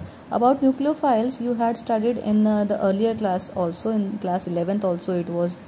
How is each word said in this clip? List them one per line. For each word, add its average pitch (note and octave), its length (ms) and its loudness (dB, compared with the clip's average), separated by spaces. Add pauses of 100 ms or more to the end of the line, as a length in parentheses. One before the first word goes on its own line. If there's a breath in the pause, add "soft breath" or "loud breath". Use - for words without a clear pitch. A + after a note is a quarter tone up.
(300 loud breath)
About B3+ 300 4
nucleophiles C4 800 2
you A#3+ 140 -2
had A#3 240 0
studied A3+ 400 0
in, G#3+ 280 2
uh, G#3 180 2
the G3+ 200 0
earlier G#3 300 2
class F#3 360 -2
also, F3 400 -2
in G#3 280 -2
class F#3 280 -2
eleventh F3+ 380 -2
also F3+ 340 -2
it E3+ 100 -2
was F3 400 -2